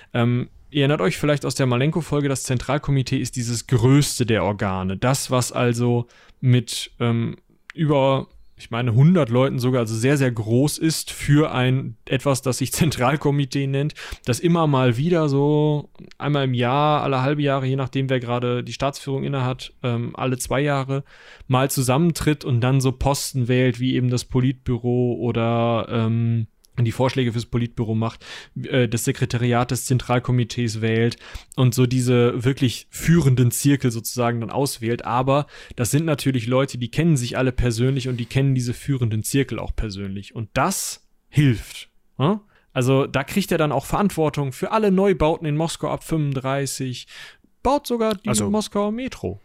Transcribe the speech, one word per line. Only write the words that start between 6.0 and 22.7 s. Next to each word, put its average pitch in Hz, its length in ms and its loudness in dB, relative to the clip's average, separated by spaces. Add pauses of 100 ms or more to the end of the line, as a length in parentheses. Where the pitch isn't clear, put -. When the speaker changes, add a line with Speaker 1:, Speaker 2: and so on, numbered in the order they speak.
Speaker 1:
mit, 123 580 2
ähm, 117 380 0 (360)
über, 139 540 2 (300)
ich - 140 -20
meine, 120 240 0
hundert 143 360 6
Leuten 131 280 2
sogar, 127 220 2
also 113 160 -2
sehr, 127 200 2
sehr 135 140 2
groß 117 480 0
ist - 320 -2
für 147 420 2
ein, 127 520 0
etwas, 135 380 -2
das 127 160 -2
sich 127 140 -4
<laughs> - 20 -6
Zentralkomitee 139 920 0
nennt, 139 280 -2 (320)
das - 120 0
immer 170 280 4
mal 131 300 4
wieder 160 320 2
so 147 640 2 (280)
einmal 143 260 0
im 131 100 0
Jahr, 139 480 2
alle 135 200 -2
halbe 147 200 0
Jahre, 139 240 0
je 131 100 0
nachdem, 135 340 -2
wer 131 100 2
gerade 123 420 -2
die 123 120 -10
Staatsführung 135 500 -4
innehat, 131 480 -4 (100)
ähm, 120 320 -4
alle 127 240 -2
zwei 127 220 -2
Jahre 139 440 -2 (440)
mal 131 220 2
zusammentritt 151 720 2
und 131 160 0
dann 131 200 4